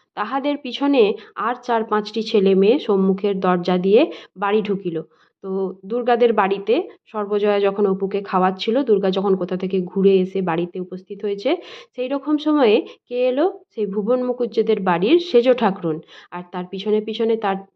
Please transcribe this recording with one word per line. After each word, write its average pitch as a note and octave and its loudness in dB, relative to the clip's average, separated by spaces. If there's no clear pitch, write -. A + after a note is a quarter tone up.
তাহাদের C4+ -4
পিছনে C4 2
আর A3 -4
চার A3+ -2
পাঁচটি G#3+ -4
ছেলে G3 2
মেয়ে G3+ 4
সম্মুখের F#3+ 0
দরজা F3+ 0
দিয়ে G#3 4
বাড়ি G3+ 0
ঢুকিল। F#3 -4
তো F#3+ -4
দুর্গাদের A#3 2
বাড়িতে G3+ 0
সর্বজয়া G#3 0
যখন G3 2
অপুকে F#3+ -2
খাওয়াচ্ছিল, F#3+ 0
দুর্গা G3 2
যখন G3 0
কোথা F#3 -4
থেকে F#3+ -2
ঘুরে F#3+ 2
এসে F#3 0
বাড়িতে F3 -4
উপস্থিত F#3+ -12
হয়েছে, G#3 -2
সেই B3+ -6
রকম C#4+ -2
সময়ে D4 2
কে B3 0
এলো? D4+ 0
সেই G#3 -4
ভুবন G#3+ -2
মুখুজ্জেদের A3+ 0
বাড়ির F#3+ 2
সেজ B3 4
ঠাকরুন, F#3 0
আর F3+ -12
তার F3+ -8
পিছনে G#3 -2
পিছনে A3 -2
তার G3+ -2